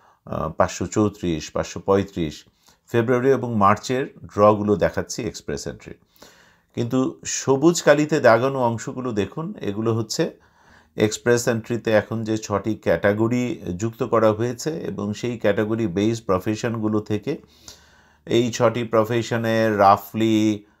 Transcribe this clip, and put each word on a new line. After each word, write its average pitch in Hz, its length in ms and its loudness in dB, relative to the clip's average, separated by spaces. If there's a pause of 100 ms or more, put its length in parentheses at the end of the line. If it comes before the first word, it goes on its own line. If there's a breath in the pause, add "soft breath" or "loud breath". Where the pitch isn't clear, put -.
(260 soft breath)
আহ, 80 240 -6
পাঁচশো 92 360 -2
চৌত্রিশ, 87 640 -2
পাঁচশো 85 280 -6
পঁয়ত্রিশ। 92 640 -2 (460 soft breath)
ফেব্রুয়ারি 123 380 2
এবং 120 260 0
মার্চের 107 500 0 (200)
ড্রগুলো 104 500 4
দেখাচ্ছি 85 480 -2
এক্সপ্রেস - 440 -8
এন্ট্রি। - 260 -14 (800 soft breath)
কিন্তু 127 500 -2
সবুজ 143 580 2
কালিতে 151 360 4
দাগানো 127 400 4
অংশগুলো 123 520 -4
দেখুন, 104 500 -4
এগুলো 110 320 -2
হচ্ছে 113 380 -4 (640 soft breath)
এক্সপ্রেস 117 520 0
এন্ট্রিতে 113 440 -2
এখন 110 320 0
যে 110 140 -2
ছটি 104 380 -4
ক্যাটাগরি 107 840 0 (160)
যুক্ত 113 260 -6
করা 110 280 2
হয়েছে, 120 380 -4
এবং 104 440 -6
সেই 120 240 -6
ক্যাটাগরি 110 500 0
বেস 107 340 0
প্রফেশনগুলো 107 800 -2
থেকে 107 380 -6 (880 soft breath)
এই 117 260 0
ছটি 120 320 0
প্রফেশনে 113 920 0
রাফলি, 107 880 4 (160 soft breath)